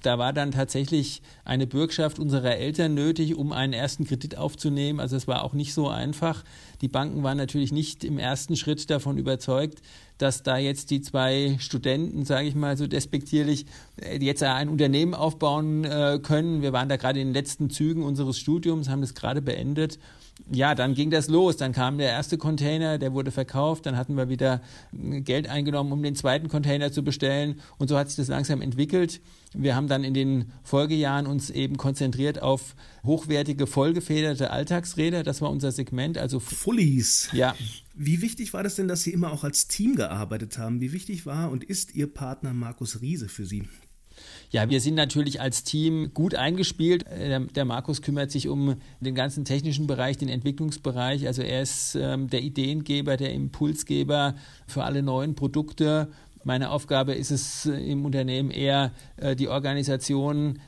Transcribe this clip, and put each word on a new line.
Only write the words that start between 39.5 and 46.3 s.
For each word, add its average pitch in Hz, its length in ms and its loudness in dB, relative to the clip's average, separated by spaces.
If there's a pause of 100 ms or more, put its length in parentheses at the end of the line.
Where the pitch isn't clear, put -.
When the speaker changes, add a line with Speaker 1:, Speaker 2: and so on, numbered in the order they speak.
Speaker 2:
Team 240 280 2
gearbeitet 107 600 -2
haben? 117 240 -2
Wie 127 100 -2
wichtig 185 320 -8
war 151 260 -2
und 131 140 -4
ist - 300 -6
Ihr 147 180 -2
Partner 131 400 -6
Markus 117 480 -6
Riese 127 300 -4
für 101 160 -10
Sie? 101 160 -4 (840)
Speaker 1:
Ja, 110 220 2
wir 135 100 4
sind 147 140 2
natürlich 147 480 0
als 123 200 -2
Team 156 520 0
gut 165 200 2